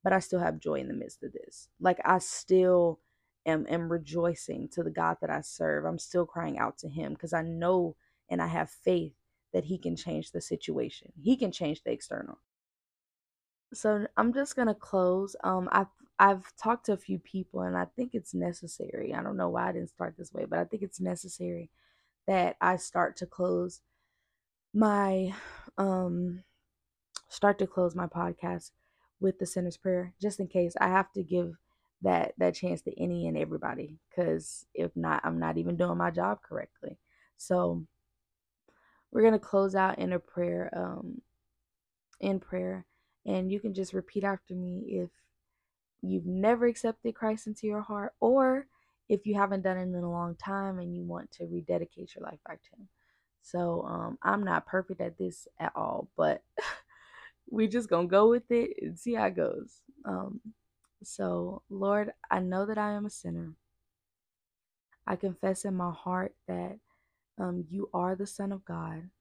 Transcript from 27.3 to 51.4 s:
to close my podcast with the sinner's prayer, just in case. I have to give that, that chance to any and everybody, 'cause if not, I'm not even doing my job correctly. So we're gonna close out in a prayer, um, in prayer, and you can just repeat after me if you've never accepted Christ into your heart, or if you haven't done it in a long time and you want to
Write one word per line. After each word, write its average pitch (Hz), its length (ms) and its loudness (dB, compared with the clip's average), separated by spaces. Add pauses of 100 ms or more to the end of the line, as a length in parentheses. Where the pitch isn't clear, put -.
to 196 80 2
close 180 280 0
my 175 120 -2
podcast 175 640 -4 (500)
with 190 180 0
the 185 80 -2
sinner's 180 300 -4
prayer, 180 440 -2
just 202 200 -2
in 185 80 -2
case. 175 320 2
I - 80 6
have 185 240 2
to 196 100 -4
give 170 340 0 (460)
that, 180 360 4
that 180 160 4
chance 175 280 -2
to - 180 -8
any 175 260 0
and 165 100 0
everybody, 156 600 -4 (160)
'cause 165 600 -2
if 170 220 -4
not, 165 280 0
I'm 165 140 -2
not 160 200 0
even 170 180 -2
doing 175 220 0
my - 120 2
job 170 320 -2
correctly. - 560 -10 (380)
So 175 500 0 (1200)
we're 220 120 4
gonna 220 160 8
close 196 360 2
out 190 240 2
in 185 140 0
a 180 60 0
prayer, 175 540 -2
um, 180 500 -8 (1000)
in 190 200 0
prayer, 185 460 -6 (380)
and 185 280 0
you 202 80 -2
can 202 140 -4
just 185 180 -4
repeat 190 320 -4
after 196 300 -4
me 180 460 -6
if 180 100 -6 (920)
you've 185 240 -2
never 214 400 4
accepted 226 480 0
Christ 220 320 -2
into 214 200 -6
your 208 140 -2
heart, 208 400 -6
or 262 460 6 (420)
if 202 180 2
you 214 80 2
haven't 196 280 2
done 185 160 2
it 185 40 -2
in 185 120 -2
a 175 160 -2
long 170 260 -4
time 196 420 -4
and 175 160 -6
you 175 80 -6
want 175 300 -8
to - 140 -10